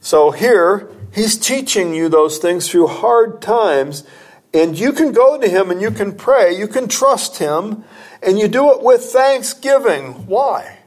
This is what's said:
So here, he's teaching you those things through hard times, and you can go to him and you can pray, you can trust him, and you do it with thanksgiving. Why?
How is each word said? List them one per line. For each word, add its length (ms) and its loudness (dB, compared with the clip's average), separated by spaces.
So 300 2
here, 580 0
he's 240 -2
teaching 560 -4
you 160 -2
those 300 2
things 300 -2
through 180 2
hard 540 0
times, 640 -2
and 240 0
you 160 -2
can 180 0
go 280 4
to 80 0
him 240 0
and 100 -4
you 100 -4
can 240 -6
pray, 420 2
you 100 -6
can 200 -4
trust 500 -2
him, 460 -4
and 160 2
you 80 2
do 240 2
it 100 2
with 220 4
thanksgiving. 1200 0
Why? 600 -4